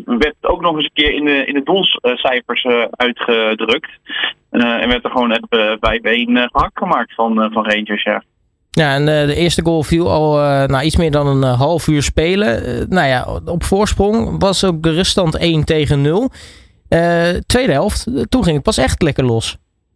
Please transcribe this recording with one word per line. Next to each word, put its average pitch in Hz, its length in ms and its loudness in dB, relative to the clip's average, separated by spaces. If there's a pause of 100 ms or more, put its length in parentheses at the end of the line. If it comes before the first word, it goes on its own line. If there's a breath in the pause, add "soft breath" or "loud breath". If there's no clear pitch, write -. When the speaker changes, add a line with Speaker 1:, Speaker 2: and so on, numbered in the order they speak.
Speaker 1:
werd 123 360 0
het - 100 2
ook 180 100 -4
nog 170 140 0
eens 151 100 -2
een - 180 -2
keer 147 100 0
in 147 120 -2
de, 143 200 0
in - 80 -4
de 139 100 -2
doelcijfers, 123 1000 0
eh, 120 260 2
uitgedrukt. 113 1000 -2 (600 loud breath)
Eh, 117 320 0
en 120 80 0
werd 123 140 -2
er 120 80 -6
gewoon 120 200 0
echt, 113 180 -2
eh, 110 300 0
vijf 113 220 -2
één, 120 360 0
eh, 123 140 0
gehakt 151 260 -2
gemaakt 143 360 -2
van, 113 280 0
eh, 110 100 0
van 110 140 -2
Rangers, 104 380 -2
ja. 107 200 -2 (480)
Speaker 2:
Ja, 151 220 2
en, 147 140 2
eh, 151 200 2
de 143 80 0
eerste 165 280 0
goal 160 200 2
viel 170 280 0
al, 151 280 2
eh, 139 240 2
na 135 200 0
iets 156 140 0
meer 170 140 2
dan 143 160 2
een, 135 160 2
eh, 123 160 2
half 151 280 0
uur 147 160 2
spelen. 190 640 0
Eh, 120 240 -6
nou 175 180 2
ja, 131 200 0 (180)
op 170 180 -4
voorsprong 202 760 0
was 190 240 0
ook 165 200 0
de 165 80 2
ruststand 175 460 0
één 160 280 0
tegen 147 360 2
nul. 185 300 2 (580 loud breath)
Eh, 170 400 2
tweede 240 420 0
helft, 160 360 0
eh, 247 140 -4
toen 233 220 0
ging 156 120 2
het 143 100 -4
pas 220 120 0
echt - 240 0
lekker 139 240 0
los. 117 320 -2 (380)